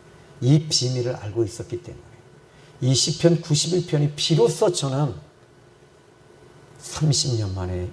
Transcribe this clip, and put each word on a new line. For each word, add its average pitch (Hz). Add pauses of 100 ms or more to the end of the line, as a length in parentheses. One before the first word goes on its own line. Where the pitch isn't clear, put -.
(420)
이 151
비밀을 123
알고 104
있었기 -
때문에 - (800)
이 127
시편 160
구십일 165
편이 147
비로소 214
저는 135 (1600)
삼십 139
년 92
만에 90